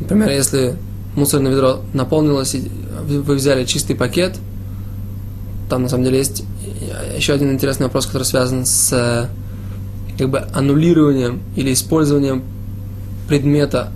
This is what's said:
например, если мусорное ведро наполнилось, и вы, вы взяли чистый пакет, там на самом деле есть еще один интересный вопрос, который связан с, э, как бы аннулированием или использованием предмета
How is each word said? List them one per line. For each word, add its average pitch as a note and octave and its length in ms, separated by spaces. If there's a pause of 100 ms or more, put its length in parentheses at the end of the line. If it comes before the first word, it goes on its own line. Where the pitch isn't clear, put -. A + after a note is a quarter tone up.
например, G#3 300
если C3+ 460 (400)
мусорное C#3 360
ведро C3 280 (120)
наполнилось, C#3+ 640
и F#2+ 160 (360)
вы, C#3+ 140
вы C#3+ 140
взяли C#3+ 300
чистый - 300
пакет, E3+ 420 (1300)
там B2+ 140
на B2 60
самом B2+ 160
деле C3 140
есть C3 260 (720)
еще D3 180
один C#3 180
интересный C3+ 340
вопрос, C3 200
который C3+ 160
связан B2+ 420
с, - 280
э, A#2+ 340 (920)
как C3+ 140
бы C3+ 80 (160)
аннулированием C#3 880 (160)
или C3 160
использованием C#3+ 720 (840)
предмета C#3+ 680